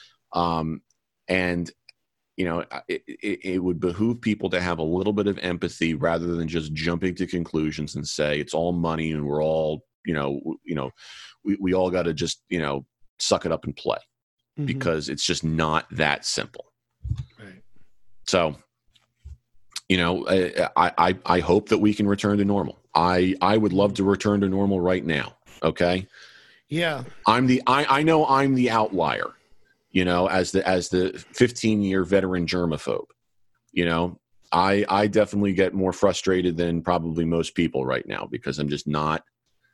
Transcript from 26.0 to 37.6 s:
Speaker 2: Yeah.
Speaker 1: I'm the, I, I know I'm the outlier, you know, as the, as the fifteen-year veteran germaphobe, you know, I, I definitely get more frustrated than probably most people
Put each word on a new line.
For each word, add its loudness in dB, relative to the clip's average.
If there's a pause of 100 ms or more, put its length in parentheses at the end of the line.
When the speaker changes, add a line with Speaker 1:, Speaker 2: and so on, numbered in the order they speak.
Speaker 2:
Yeah. -4 (240)
Speaker 1:
I'm 6
the, 4
I, 4
I 2
know 6
I'm 4
the 4
outlier, 2 (600)
you 4
know, 4
as 0
the, 0
as 0
the 0
fifteen-year 2
veteran 2
germaphobe, -2 (640)
you 0
know, -2 (320)
I, 2
I 2
definitely 2
get 2
more 0
frustrated 2
than 0
probably 0
most -2
people 0